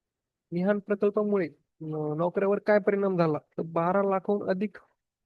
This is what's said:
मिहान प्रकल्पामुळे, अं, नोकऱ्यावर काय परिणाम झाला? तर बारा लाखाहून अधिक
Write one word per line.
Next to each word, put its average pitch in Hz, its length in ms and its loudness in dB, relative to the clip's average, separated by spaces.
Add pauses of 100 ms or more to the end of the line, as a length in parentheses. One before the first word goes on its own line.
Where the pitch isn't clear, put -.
(520)
मिहान 190 260 0
प्रकल्पामुळे, 202 680 0
अं, 151 680 -8
नोकऱ्यावर 196 420 0
काय 208 200 4
परिणाम 196 380 0
झाला? 160 220 2
तर - 240 -10
बारा 170 400 0
लाखाहून 196 480 0
अधिक 196 260 -4 (500)